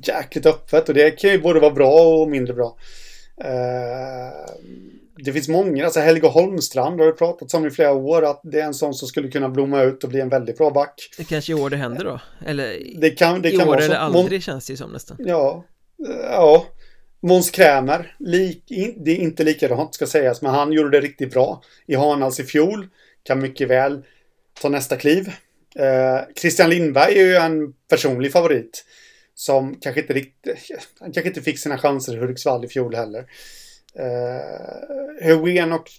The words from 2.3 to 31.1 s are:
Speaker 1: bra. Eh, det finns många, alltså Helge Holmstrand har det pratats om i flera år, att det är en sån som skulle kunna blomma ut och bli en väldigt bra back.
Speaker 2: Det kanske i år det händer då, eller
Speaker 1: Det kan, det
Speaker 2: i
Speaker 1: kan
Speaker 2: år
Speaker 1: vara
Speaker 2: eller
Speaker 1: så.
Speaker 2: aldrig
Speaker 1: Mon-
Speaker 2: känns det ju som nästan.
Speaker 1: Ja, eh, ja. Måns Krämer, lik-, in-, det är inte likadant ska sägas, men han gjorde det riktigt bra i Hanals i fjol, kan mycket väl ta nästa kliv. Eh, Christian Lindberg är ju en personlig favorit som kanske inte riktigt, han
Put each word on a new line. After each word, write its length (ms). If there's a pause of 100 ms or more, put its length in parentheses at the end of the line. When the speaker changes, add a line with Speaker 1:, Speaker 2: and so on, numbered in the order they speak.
Speaker 1:
bra. 240 (680)
Eh, 1120 (680)
det 100
finns 140
många, 380
alltså 140
Helge 280
Holmstrand 720
har 80
det 60
pratats 400
om 120
i 60
flera 220
år, 320
att 180
det 160
är 60
en 80
sån 200
som 140
skulle 240
kunna 180
blomma 340
ut 200
och 60
bli 120
en 80
väldigt 280
bra 120
back. 480
Speaker 2:
Det 60
kanske 280
i 40
år 140
det 80
händer 280
då, 140 (260)
eller 320 (240)
Speaker 1:
Det 80
kan, 320
det 80
Speaker 2:
i 80
Speaker 1:
kan 40
Speaker 2:
år 40
Speaker 1:
vara 180
Speaker 2:
eller 120
Speaker 1:
så. 60
Speaker 2:
aldrig 400
Speaker 1:
Mon- 20
Speaker 2:
känns 240
det 60
ju 40
som 140
nästan. 280
Speaker 1:
Ja, 460 (420)
eh, 80 (160)
ja. 340 (560)
Måns 300
Krämer, 680
lik-, 520
in-, 320
det 80
är 40
inte 280
likadant 520
ska 120
sägas, 340
men 120
han 180
gjorde 180
det 120
riktigt 320
bra 280 (240)
i 100
Hanals 440
i 40
fjol, 440 (360)
kan 160
mycket 300
väl 340 (580)
ta 80
nästa 260
kliv. 320 (480)
Eh, 440 (160)
Christian 340
Lindberg 500
är 60
ju 100
en 380 (160)
personlig 420
favorit 540 (500)
som 400
kanske 260
inte 120
riktigt, 440 (420)
han 120